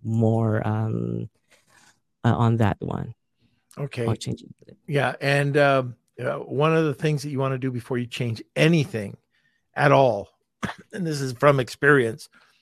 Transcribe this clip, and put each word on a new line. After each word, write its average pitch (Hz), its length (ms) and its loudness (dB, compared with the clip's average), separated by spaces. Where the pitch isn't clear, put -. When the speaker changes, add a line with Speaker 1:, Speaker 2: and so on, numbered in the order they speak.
Speaker 1:
more, 113 640 0
um, 110 640 -4
uh, 117 120 2
on 117 220 2
that 107 220 0
one. - 360 -8
Speaker 2:
Okay. 135 260 -6
Speaker 1:
Or 113 100 -2
changing - 380 -10
it. - 180 -20
Speaker 2:
Yeah, 135 340 0
and, 143 380 0
um, 135 380 2
uh, 127 180 -4
one 147 380 0
of 160 100 2
the 147 80 -2
things 151 300 -2
that 147 60 -10
you 135 100 -6
wanna 135 180 -2
do 131 140 -4
before 123 260 -6
you 123 80 -4
change 117 380 -6
anything 143 600 0
at 143 160 4
all, 123 380 4
<clears throat> - 320 -12
and 196 120 -6
this 151 140 -4
is 131 140 -6
from 139 260 4
experience, 131 680 2